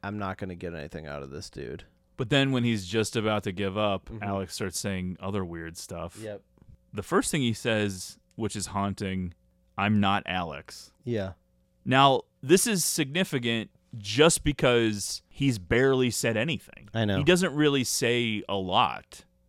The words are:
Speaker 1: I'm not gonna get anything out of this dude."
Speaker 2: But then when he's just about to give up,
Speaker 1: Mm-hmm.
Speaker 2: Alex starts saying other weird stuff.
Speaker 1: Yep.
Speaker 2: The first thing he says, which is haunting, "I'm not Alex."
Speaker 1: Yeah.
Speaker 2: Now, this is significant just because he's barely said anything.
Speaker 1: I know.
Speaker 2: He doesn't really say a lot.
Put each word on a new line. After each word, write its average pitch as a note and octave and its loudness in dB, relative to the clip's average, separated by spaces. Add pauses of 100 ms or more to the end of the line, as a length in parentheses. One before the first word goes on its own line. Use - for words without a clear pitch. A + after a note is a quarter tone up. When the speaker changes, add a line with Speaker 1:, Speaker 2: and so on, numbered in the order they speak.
Speaker 1:
I'm G2+ -6
not F#2+ -6
gonna F#2 -8
get F2 -10
anything D#2 -10
out C#2+ -8
of C2+ -12
this C#2+ -12
dude." C#2 -12 (340)
Speaker 2:
But A2 -6
then C3+ 4
when B2 0
he's A2 0
just G#2+ 0
about G#2+ 0
to G#2 -6
give F#2+ -4
up, G2+ -2
Speaker 1:
Mm-hmm. A2+ -12
Speaker 2:
Alex G2 -4
starts G2 -6
saying F#2 -6
other G2 -4
weird E2 -10
stuff. E2+ -10
Speaker 1:
Yep. G#2+ -12 (520)
Speaker 2:
The G#2 -6
first - 0
thing D#3 0
he A#2 2
says, G#2 -2 (180)
which A2 -4
is G2+ -6
haunting, F#2+ -4 (440)
"I'm G#2 4
not G2 2
Alex." E2+ -6 (120)
Speaker 1:
Yeah. G2+ -4 (520)
Speaker 2:
Now, C3+ 6 (200)
this E3 6
is G3 2
significant C3 -2 (280)
just A2+ 4
because A#2+ 2
he's C3+ 0
barely B2+ 4
said A2+ 0
anything. C3 -6
Speaker 1:
I A2+ 2
know. - 2
Speaker 2:
He - 2
doesn't F3 4
really C#3+ 4
say A#2 0
a G2 -2
lot. F#2+ 0 (260)